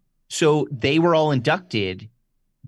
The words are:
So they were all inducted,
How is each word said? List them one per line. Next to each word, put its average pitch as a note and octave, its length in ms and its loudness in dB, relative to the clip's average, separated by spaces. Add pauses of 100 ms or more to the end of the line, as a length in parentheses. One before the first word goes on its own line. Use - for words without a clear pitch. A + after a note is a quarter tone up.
(280)
So D3+ 440 0
they C#3 260 0
were E3+ 160 2
all D#3 180 2
inducted, A2+ 760 -4 (580)